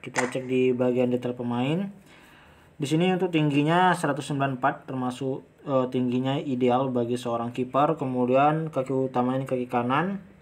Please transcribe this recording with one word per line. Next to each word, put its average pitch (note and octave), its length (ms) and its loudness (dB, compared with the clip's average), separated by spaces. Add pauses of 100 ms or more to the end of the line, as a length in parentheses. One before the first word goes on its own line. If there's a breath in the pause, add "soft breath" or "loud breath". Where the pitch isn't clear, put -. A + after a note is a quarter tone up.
Kita B2 320 -4
cek B2+ 160 -6
di B2+ 240 4
bagian B2 400 2
detail B2 240 -4
pemain. B2+ 500 -2 (880 loud breath)
Di C#3+ 140 -6
sini F3 240 2
untuk F3+ 160 0
tingginya D#3+ 640 4
seratus D3 400 -2
sembilan C3+ 240 -2
puluh C3+ 80 -4
empat, D3 100 2 (140)
termasuk, C3 560 -6 (160)
eh, C3 320 0
tingginya B2+ 480 0
ideal C3 480 2
bagi A#2+ 320 -2
seorang A#2+ 320 -4
kiper. C3+ 480 0
Kemudian C3+ 720 2
kaki C3 400 -2
utamanya B2+ 320 0
ini - 20 -12
kaki B2+ 220 -2
kanan. C#3+ 720 -2